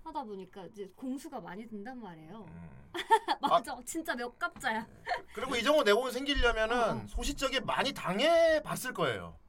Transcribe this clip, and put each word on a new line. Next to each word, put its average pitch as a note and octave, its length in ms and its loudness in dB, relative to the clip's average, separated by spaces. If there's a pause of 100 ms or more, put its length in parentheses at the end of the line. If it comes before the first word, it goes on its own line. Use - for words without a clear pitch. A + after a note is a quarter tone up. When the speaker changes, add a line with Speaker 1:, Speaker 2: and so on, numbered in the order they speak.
Speaker 1:
하다 D#4 200 -6
보니까 F#3+ 440 -12
이제 G3 280 -12
공수가 C4+ 460 -8
많이 F#3 260 -10
든단 A3 340 -10
말이에요. F3 480 -14
Speaker 2:
음. - 200 -16 (240)
Speaker 1:
<laughs> G#4+ 480 2
맞아, C#4+ 320 2
Speaker 2:
아. A#3+ 120 -10
Speaker 1:
진짜 D#4+ 300 -4
몇 A#3+ 240 -8
갑자야. C4 400 -2 (100)
Speaker 2:
예. - 340 -6 (100)
그리고 B3+ 220 -2
이 A#3 80 0
정도 D4 200 6
내공이 A#3 280 4
생기려면은 A#3+ 680 2
Speaker 1:
어, A3 180 4
어. G#3 120 -6
Speaker 2:
소시적에 C4 520 0
많이 - 340 0
당해봤을 D4+ 1000 4
거예요. G2+ 440 -2 (120)